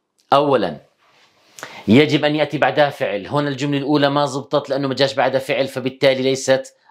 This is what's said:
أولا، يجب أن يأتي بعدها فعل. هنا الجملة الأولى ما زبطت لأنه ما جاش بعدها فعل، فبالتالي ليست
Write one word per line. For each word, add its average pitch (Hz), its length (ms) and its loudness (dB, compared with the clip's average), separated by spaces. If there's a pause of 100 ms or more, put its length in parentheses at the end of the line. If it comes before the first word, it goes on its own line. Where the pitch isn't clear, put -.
(340)
أولا، 123 440 2 (1120)
يجب 139 380 4
أن 147 100 0
يأتي 151 220 -2
بعدها 139 320 2
فعل. - 380 -6
هنا 143 220 -2
الجملة 143 280 -4
الأولى 143 320 0
ما 147 160 0
زبطت 139 440 -4
لأنه 139 180 -2
ما 131 60 -4
جاش 131 200 0
بعدها 131 260 0
فعل، 131 280 -2
فبالتالي 131 540 -2
ليست 131 540 -2 (160)